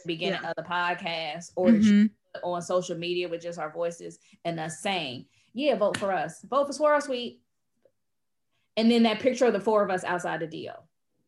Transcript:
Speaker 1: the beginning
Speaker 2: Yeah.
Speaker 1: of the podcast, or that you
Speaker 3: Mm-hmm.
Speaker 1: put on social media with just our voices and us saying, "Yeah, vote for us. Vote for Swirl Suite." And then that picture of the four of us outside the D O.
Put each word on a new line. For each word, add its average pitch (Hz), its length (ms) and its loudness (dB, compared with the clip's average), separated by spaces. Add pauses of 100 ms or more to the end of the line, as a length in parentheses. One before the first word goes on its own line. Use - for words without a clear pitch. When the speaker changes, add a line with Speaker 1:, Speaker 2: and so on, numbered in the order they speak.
Speaker 1:
the - 40 -8
beginning 170 360 -4
Speaker 2:
Yeah. 165 80 -6
Speaker 1:
of - 60 -8
the 165 60 -8
podcast, 175 920 -6
or 185 160 6
that 208 100 6
you 214 100 6
Speaker 3:
Mm-hmm. 208 220 6 (220)
Speaker 1:
put - 80 -12
on 175 180 -4
social 180 360 -2
media 175 300 -4
with 165 140 -6
just 170 160 -10
our 156 140 -8
voices 170 480 -8 (260)
and 165 140 -4
us 160 200 -8
saying, 165 460 -6 (280)
"Yeah, 262 220 0
vote 190 220 0
for 196 160 -2
us. 160 300 -6
Vote 269 240 0
for 277 60 -8
Swirl 294 280 4
Suite." 247 400 -8 (1400)
And 226 140 6
then 233 120 6
that 220 160 4
picture 254 280 2
of 226 60 4
the 196 60 -2
four 214 240 2
of 185 60 0
us 180 140 -2
outside 170 360 -4
the 160 80 -6
D 160 220 -12
O. - 140 -16 (440)